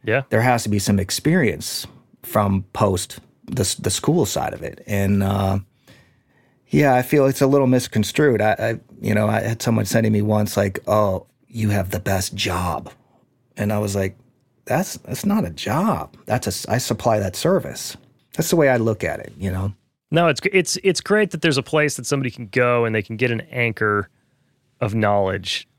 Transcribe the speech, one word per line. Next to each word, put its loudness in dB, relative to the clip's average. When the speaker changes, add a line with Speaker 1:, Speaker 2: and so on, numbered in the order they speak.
Speaker 1:
Yeah. 0
Speaker 2:
There 2
has 4
to -4
be 0
some 2
experience -2
from 2
post -4
the -4
s-, -2
the -4
school 0
side -4
of -14
it. -12
And, 0
uh, 0
yeah, 4
I 4
feel 4
it's 0
a 4
little 4
misconstrued. 2
I, 2
I, -4
you -2
know, 2
I 0
had -4
someone 0
say 2
to 2
me 2
once, 0
like, 0
"Oh, 2
you -2
have 0
the -4
best -2
job." -4
And 0
I 0
was -2
like, -2
"That's, -2
that's -10
not 2
a -6
job. -2
That's -2
a -2
s-, -6
I 0
supply 0
that -4
service." -2
That's 0
the 4
way 6
I 4
look 0
at -4
it, -14
you -2
know? -2
Speaker 1:
No, 4
it's, 0
it's, 0
it's 2
great 0
that -8
there's 2
a 0
place 0
that -10
somebody -2
can -12
go 2
and 0
they 0
can -8
get 0
an -2
anchor -2
of -2
knowledge 0